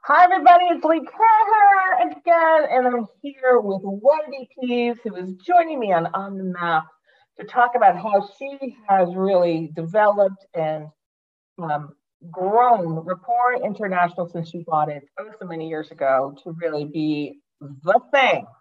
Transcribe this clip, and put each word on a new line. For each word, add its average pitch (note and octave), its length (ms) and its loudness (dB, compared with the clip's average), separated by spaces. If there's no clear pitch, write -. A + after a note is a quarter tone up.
Hi, D#4 200 4
everybody. F4+ 480 6
It's D4+ 120 -2
Lee D#4+ 180 2
Carriher G4+ 1080 2
again, E4 600 2
and B3 160 2
I'm A#3+ 180 -2
here C4 380 0
with G3 240 -4
Wendy C4 680 -2
Pease, A#3+ 440 -2
who G3 120 -10
is F#3 180 -10
joining E4 460 0
me G3+ 140 -2
on E3 220 0
On G3 200 -6
the F#3+ 100 -8
Map E3+ 420 -2
to G#3 60 -14
talk A#3+ 300 0
about G3+ 200 4
how G3+ 320 0
she C#4 360 -12
has F#3 260 2
really F3 640 0
developed G3 800 0
and, D#3 320 -6
um, D3 340 -8
grown F#3+ 760 0
Rapport A#3+ 480 -2
International F#3 640 -4
since E3 220 -10
she E3+ 160 -14
bought D3+ 240 -2
it, C#3+ 180 -14
oh, G#3+ 100 -14
so G3 60 -16
many D#3+ 240 -12
years D#3 220 -10
ago, C#3 520 -2
to E3 160 -14
really D3+ 260 -6
be D3+ 560 -6
the D3 400 -2
thing B3 360 0